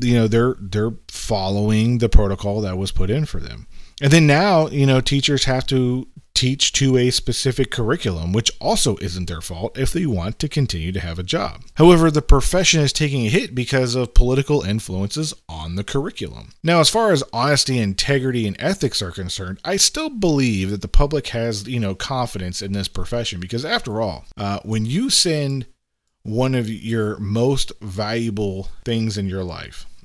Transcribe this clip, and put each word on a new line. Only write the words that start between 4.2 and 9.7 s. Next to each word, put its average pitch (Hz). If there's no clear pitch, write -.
now, 160
you 139
know, 131
teachers 139
have 131
to 127
teach 131
to 131
a 123
specific 127
curriculum, 98
which 113
also 127
isn't 90
their 85
fault 90